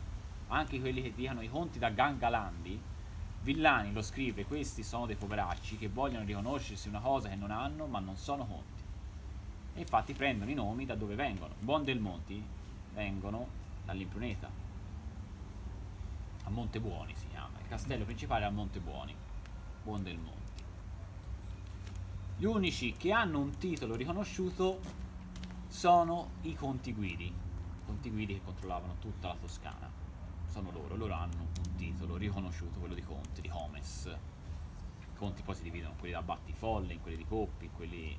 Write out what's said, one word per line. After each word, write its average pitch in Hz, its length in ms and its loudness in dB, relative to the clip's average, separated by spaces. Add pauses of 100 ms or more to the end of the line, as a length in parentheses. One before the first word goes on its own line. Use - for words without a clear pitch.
(500)
Anche 135 300 2
quelli 127 220 2
che 120 120 -2
dicono 123 280 -2
i 113 80 -4
conti 156 300 -2
da 117 100 6
Gangalandi, 110 880 4 (600)
Villani 135 520 8
lo 107 80 2
scrive, 104 440 0
questi 139 380 -2
sono 120 220 0
dei 107 100 0
poveracci 101 600 0
che 107 100 -2
vogliono 117 380 2
riconoscersi 104 640 0
una 104 100 -2
cosa 120 300 4
che 95 60 0
non 101 160 0
hanno, 143 340 0
ma 120 140 0
non 95 180 -2
sono 139 280 -2
conti. - 380 -6 (920)
E - 60 -6
infatti 120 320 4
prendono 123 380 2
i 151 40 2
nomi 117 300 2
da 120 100 0
dove 104 200 0
vengono. 104 440 0
Buondelmonti 107 840 2 (500)
vengono 104 540 -2 (380)
dall'Impruneta. 98 640 -2 (1900)
A - 60 -2
Montebuoni 110 680 0
si - 140 -4
chiama, - 320 -6
il - 60 -6
castello 117 380 0
principale 110 380 2
è 104 40 4
a 101 40 4
Montebuoni, 87 640 -2 (680)
Buondelmonti. 90 540 -2 (2000)
Gli 170 80 2
unici 180 480 6
che - 180 4
hanno 202 280 6
un 139 180 2
titolo 139 380 2
riconosciuto 185 840 2 (880)
sono 175 640 8 (100)
i 160 140 0
Conti 131 380 0
Guidi, 90 380 0 (540)
Conti 104 240 -2
Guidi 107 260 2
che 92 80 -4
controllavano 90 560 -2
tutta 101 280 -4
la 87 80 0
Toscana, - 540 -6 (600)
sono 95 220 -2
loro, 80 240 -4
loro 107 180 2
hanno 85 340 0 (100)
un - 180 0
titolo - 420 -2
riconosciuto, 95 640 0
quello 87 160 -2
di 87 80 -4
Conte, 73 380 -6
di - 80 -4
Comes. 73 560 -4
I - 1120 -8
Conti 98 260 -2
poi 98 120 -2
si - 80 -6
dividono, 82 360 -4
quelli 90 140 -4
da 80 100 0
Battifolle, 90 720 0
in 80 80 -6
quelli 82 160 -4
di 85 100 -6
Coppi, 110 380 0
in - 100 -8
quelli, 85 440 -4